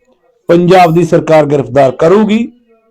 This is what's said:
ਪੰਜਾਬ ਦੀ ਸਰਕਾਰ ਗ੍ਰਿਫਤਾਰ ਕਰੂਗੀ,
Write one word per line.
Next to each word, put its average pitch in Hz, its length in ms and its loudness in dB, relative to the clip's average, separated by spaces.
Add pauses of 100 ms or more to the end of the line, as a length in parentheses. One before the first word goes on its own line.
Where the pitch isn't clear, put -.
(480)
ਪੰਜਾਬ 175 460 2
ਦੀ 170 100 0
ਸਰਕਾਰ 156 420 0
ਗ੍ਰਿਫਤਾਰ 135 440 -2
ਕਰੂਗੀ, 202 560 -2 (440)